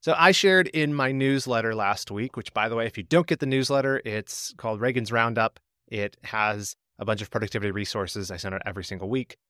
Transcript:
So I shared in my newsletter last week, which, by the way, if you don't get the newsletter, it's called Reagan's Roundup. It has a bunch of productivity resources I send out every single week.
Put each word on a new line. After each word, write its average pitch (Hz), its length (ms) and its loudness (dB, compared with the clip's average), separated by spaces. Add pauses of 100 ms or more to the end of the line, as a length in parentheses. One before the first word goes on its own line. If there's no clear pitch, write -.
So 160 160 2
I 170 140 8
shared 185 360 6
in 151 260 0
my 135 180 0
newsletter 127 640 0
last 104 380 -2
week, 110 260 -6
which, - 160 -12
by 107 160 0
the 113 60 -2
way, 113 100 0
if 107 120 -8
you 101 60 -8
don't 165 240 4
get - 120 0
the 147 60 -2
newsletter, 135 600 2
it's - 520 -8
called 110 220 -4
Reagan's 120 320 0
Roundup. 113 480 2 (280)
It 104 360 -6
has 107 520 -2 (240)
a 104 60 -6
bunch 107 160 -2
of 101 80 -10
productivity 104 420 -2
resources 98 580 -6
I 92 80 -10
send 95 160 -8
out 95 120 -6
every 98 180 -8
single 95 260 -8
week. 127 280 -4 (120)